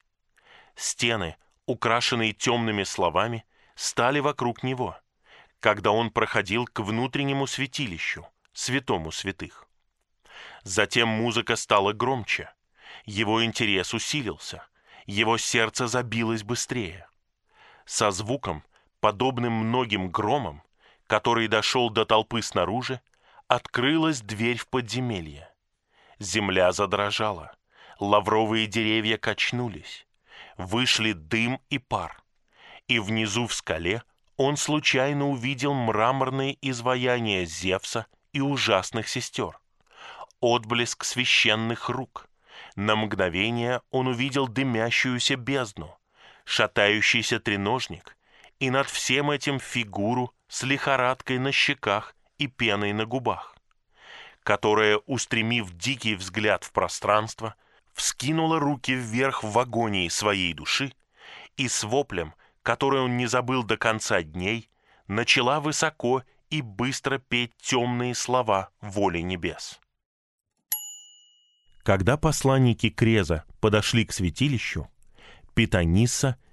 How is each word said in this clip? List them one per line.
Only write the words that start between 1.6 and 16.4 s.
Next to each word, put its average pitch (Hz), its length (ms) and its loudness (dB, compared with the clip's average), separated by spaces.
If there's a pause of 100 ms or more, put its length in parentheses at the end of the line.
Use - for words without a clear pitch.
украшенные 117 680 0
тёмными 113 500 0
словами – 95 640 0 (300)
стали 131 440 2
вокруг 123 420 -2
него, 127 360 -4 (600)
когда 104 320 2
он 110 200 2
проходил 110 540 0
к - 160 -6
внутреннему 131 680 -2
святилищу, 127 800 -6 (260)
святому 107 580 -2
святых. - 560 -8 (960)
Затем 107 440 2
музыка 113 480 0
стала 104 380 2
громче, 120 580 -4 (540)
его 107 380 2
интерес 107 520 0
усилился, - 680 -6 (440)
его 110 320 2
сердце 117 480 0
забилось 113 560 -2